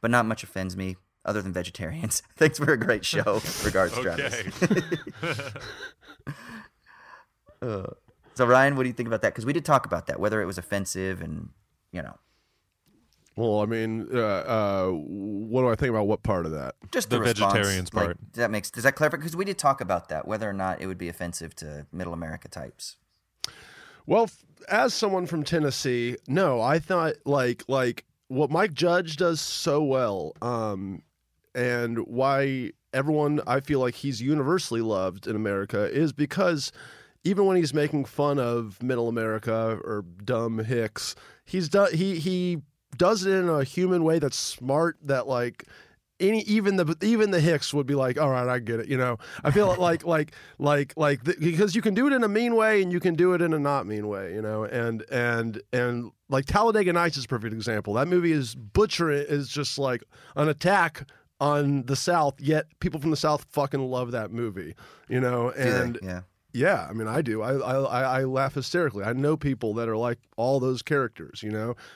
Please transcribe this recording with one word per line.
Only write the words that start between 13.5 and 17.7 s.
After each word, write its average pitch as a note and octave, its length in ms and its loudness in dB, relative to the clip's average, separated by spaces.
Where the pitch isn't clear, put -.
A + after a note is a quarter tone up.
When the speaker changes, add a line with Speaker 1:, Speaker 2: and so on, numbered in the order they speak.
Speaker 3:
I G#2 40 2
mean, A2+ 480 -2
uh, B2 60 2
uh, G2+ 720 0
what G#2 720 -4
do B2+ 80 4
I A2+ 60 2
think C3 160 0
about G#2+ 160 2
what G#2 160 0
part F2+ 220 0
of D#2 80 -4
that? C#2 220 -8
Speaker 1:
Just D#3+ 180 -2
Speaker 2:
The A#2+ 80 2
Speaker 1:
the A2+ 60 2
response. G2+ 300 2
Speaker 2:
vegetarians G2 400 0